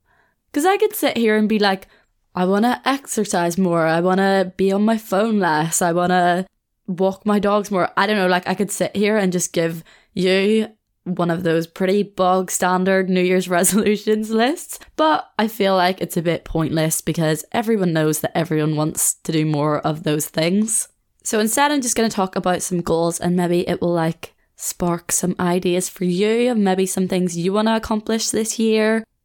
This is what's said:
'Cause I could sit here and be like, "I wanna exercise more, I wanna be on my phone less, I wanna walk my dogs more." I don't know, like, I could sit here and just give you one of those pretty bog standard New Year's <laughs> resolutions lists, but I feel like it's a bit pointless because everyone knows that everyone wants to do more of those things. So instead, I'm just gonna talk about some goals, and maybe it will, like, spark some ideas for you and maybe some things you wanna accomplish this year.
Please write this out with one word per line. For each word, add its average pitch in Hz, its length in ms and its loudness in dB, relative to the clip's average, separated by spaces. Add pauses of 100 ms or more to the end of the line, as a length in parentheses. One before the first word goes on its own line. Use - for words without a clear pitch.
(520)
'Cause 294 120 0
I 381 120 4
could 427 180 0
sit - 220 -2
here 220 200 2
and 214 120 2
be 220 100 0
like, 196 300 0 (460)
"I 180 100 0
wanna 220 400 2
exercise 196 760 -2
more, 170 280 2
I 160 140 2
wanna 190 560 2
be 190 140 2
on 196 140 0
my 220 140 2
phone 214 420 0
less, 165 420 0
I 175 100 0
wanna 175 540 2 (400)
walk 190 400 -2
my 208 140 2
dogs 202 320 0
more." 175 240 0
I 196 100 2
don't 214 100 0
know, 185 120 2
like, 180 200 0
I 190 60 -2
could 185 160 -2
sit - 240 -4
here 208 220 2
and 190 160 2
just 180 200 -4
give 165 300 -2 (300)
you 196 560 2 (360)
one 175 260 -2
of 170 120 -2
those 165 240 0
pretty 190 360 0
bog 185 480 0
standard 185 600 2
New 185 100 2
Year's 180 280 2
<laughs> - 0 -
resolutions 208 840 0
lists, 240 480 -2 (180)
but 311 320 0 (100)
I 220 100 0
feel 196 280 2
like 185 240 2
it's 175 160 -6
a 175 60 0
bit 165 220 -2
pointless 160 560 -2
because 156 520 -2
everyone 208 400 0
knows 156 280 0
that - 160 -4
everyone 156 380 0
wants 151 400 -2 (100)
to - 80 -4
do 156 120 0
more 151 360 0
of 156 220 -4
those 151 240 -2
things. 190 640 -2 (340)
So 220 180 -2
instead, 277 300 0
I'm 294 120 0
just 240 140 -2
gonna 226 120 2
talk 190 280 -2
about 180 260 -2
some 175 180 -2
goals, 170 400 -2
and 175 160 0
maybe 175 320 0
it 170 120 -2
will, 175 120 0
like, 165 420 -4 (220)
spark - 560 -4
some 180 260 -2
ideas 180 500 0
for - 160 -6
you 214 460 2
and 220 140 0
maybe 190 220 2
some 185 220 -2
things 180 280 -2
you 175 160 -2
wanna 214 240 2
accomplish 220 540 -2
this - 280 -4
year. 220 460 2 (200)